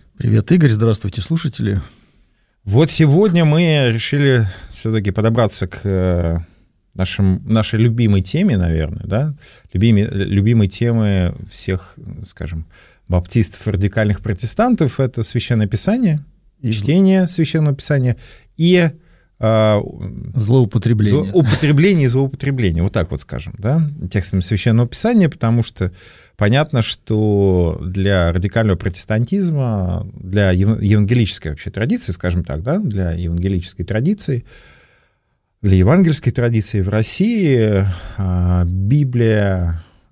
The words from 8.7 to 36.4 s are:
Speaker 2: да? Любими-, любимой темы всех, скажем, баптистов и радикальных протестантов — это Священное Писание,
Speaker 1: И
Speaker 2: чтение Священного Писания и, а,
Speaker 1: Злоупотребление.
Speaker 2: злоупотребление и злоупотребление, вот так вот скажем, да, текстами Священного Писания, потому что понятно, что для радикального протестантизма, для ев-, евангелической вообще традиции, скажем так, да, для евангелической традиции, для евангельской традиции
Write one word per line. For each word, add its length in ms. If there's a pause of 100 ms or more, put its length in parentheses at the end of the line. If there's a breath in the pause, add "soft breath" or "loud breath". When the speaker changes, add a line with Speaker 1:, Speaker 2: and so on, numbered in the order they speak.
Speaker 2:
да? 300 (360 loud breath)
Любими-, 400
любимой 560
темы 680 (140)
всех, 460 (320)
скажем, 380 (420 soft breath)
баптистов 600
и 40
радикальных 500
протестантов — 800
это 240
Священное 440
Писание, 580 (340)
Speaker 1:
И 140
Speaker 2:
чтение 540
Священного 480
Писания 420 (400 loud breath)
и, 320 (520 soft breath)
а, 400 (540)
Speaker 1:
Злоупотребление. 960
Speaker 2:
злоупотребление 760
и 20
злоупотребление, 760
вот 80
так 180
вот 120
скажем, 360
да, 320 (220)
текстами 300
Священного 440
Писания, 440
потому 340
что 300 (420 loud breath)
понятно, 460
что 1000
для 520
радикального 420
протестантизма, 1400
для 380
ев-, 300
евангелической 720
вообще 180
традиции, 420
скажем 320
так, 200
да, 160
для 320
евангелической 760
традиции, 580 (1160 soft breath)
для 160
евангельской 560
традиции 480